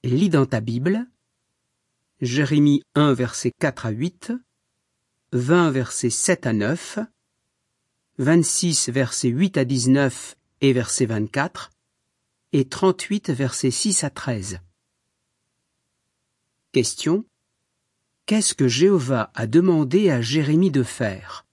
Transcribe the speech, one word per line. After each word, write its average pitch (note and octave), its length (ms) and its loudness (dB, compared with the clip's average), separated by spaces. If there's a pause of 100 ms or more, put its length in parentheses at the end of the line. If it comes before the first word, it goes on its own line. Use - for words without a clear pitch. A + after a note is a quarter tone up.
Lis C#3 240 2
dans C#3+ 180 4
ta A2+ 140 -2
Bible, D3 480 -2 (1120)
Jérémie C#3+ 640 2 (120)
un, D3 200 4
versets A#2+ 440 -4
quatre - 280 -4
à A2 40 -2
huit, C#3 420 -6 (1000)
vingt, D#3 380 2
versets B2 400 -2
sept - 360 -2
à A#2 60 0
neuf, A2 460 -4 (1200)
vingt-six, D#3+ 680 0
versets B2+ 400 -2
huit E3 280 0
à C3+ 80 2
dix-neuf C3 720 0 (240)
et C#3 120 4
verset A#2+ 340 0
vingt-quatre, A2 640 -6 (840)
et C3+ 140 2
trente-huit, F#3+ 640 -2
versets C3 400 -2
six - 340 -2
à C#3 60 -4
treize. G2+ 500 -8 (2000)
Question. D3+ 520 0 (1040)
Qu'est-ce G#3+ 280 0
que C3 140 2
Jéhovah C3 680 2
a A2+ 120 -6
demandé E3 640 4
à B2 100 2
Jérémie D3+ 500 2
de C3+ 120 0
faire ? G2 720 -8